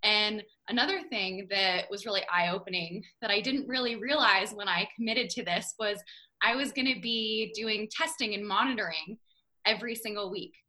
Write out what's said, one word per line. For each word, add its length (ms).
And 380
another 420
thing 400
that 400
was 160
really 160
eye-opening 680
that 100
I 100
didn't 280
really 280
realize 580
when 140
I 280
committed 340
to 140
this 340
was 200
I 120
was 180
gonna 300
be 520
doing 360
testing 440
and 120
monitoring 720
every 300
single 340
week. 240